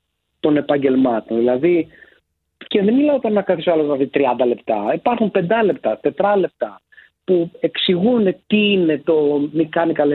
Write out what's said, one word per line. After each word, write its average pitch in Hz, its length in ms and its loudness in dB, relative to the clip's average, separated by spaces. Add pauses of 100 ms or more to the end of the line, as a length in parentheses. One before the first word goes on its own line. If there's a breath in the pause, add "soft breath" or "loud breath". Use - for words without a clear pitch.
(400)
των 151 160 2
επαγγελμάτων. 131 840 0
Δηλαδή, 147 500 0 (800 loud breath)
και 208 140 -2
δεν 214 120 2
μιλάω 285 240 2
τώρα 220 160 -2
να 202 80 0
κάθίσει 170 260 -2
ο 175 40 2
άλλος 156 160 2
να 147 80 0
δει 135 100 0
τριάντα 127 400 0
λεπτά. 110 480 -2
Υπάρχουν 226 360 -2
πεντάλεπτα, 180 680 -2
τετράλεπτα 165 800 -2 (440 soft breath)
που 175 260 0 (100)
εξηγούν 190 760 0 (100)
τι 208 260 2
είναι 165 320 2
το 147 360 2 (160)
mechanical 160 580 0